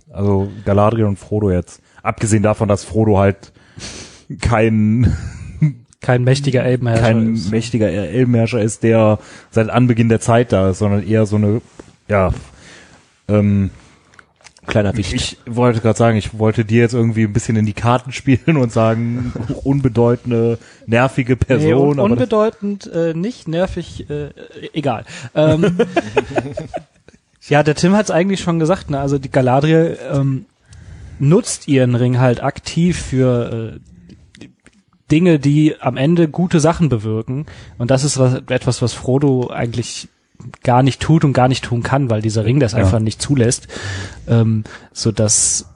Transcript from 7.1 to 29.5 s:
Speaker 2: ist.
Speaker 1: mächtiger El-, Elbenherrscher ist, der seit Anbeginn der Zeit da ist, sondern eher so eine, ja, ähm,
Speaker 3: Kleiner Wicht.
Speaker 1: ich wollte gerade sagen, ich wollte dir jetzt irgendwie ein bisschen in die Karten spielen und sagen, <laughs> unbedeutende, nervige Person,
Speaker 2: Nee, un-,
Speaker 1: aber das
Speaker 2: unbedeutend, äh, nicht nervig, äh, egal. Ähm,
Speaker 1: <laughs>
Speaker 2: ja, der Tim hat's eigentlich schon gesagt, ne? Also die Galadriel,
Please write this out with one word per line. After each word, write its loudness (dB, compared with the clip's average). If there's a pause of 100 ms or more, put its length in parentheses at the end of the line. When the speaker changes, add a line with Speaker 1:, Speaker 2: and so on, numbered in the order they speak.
Speaker 2:
ist. -4
Speaker 1:
mächtiger 0
El-, -4 (100)
Elbenherrscher 2
ist, -2
der 4 (320)
seit 0
Anbeginn 2
der 4
Zeit 2
da 4
ist, -2
sondern 0
eher 2
so -2
eine, 2 (480)
ja, 2 (960)
ähm, 2 (960)
Speaker 3:
Kleiner 0
Wicht. -4
Speaker 1:
ich -6 (100)
wollte 0
gerade 0
sagen, 2
ich -6
wollte 0
dir 2
jetzt 2
irgendwie 0
ein -2
bisschen -2
in 2
die -4
Karten -2
spielen 0
und 0
sagen, -2 (140)
<laughs> -8
unbedeutende, 0 (260)
nervige 2
Person, 0
Speaker 2:
Nee, 4
un-, 2
Speaker 1:
aber 2
das 4
Speaker 2:
unbedeutend, -2
äh, -2
nicht -8
nervig, -6
äh, -8 (440)
egal. -4 (300)
Ähm, 2 (840)
Speaker 1:
<laughs> -18
Speaker 2:
ja, 4
der 0
Tim 2
hat's 0
eigentlich 0
schon -2
gesagt, -2
ne? -4
Also -2
die -8
Galadriel, 2 (160)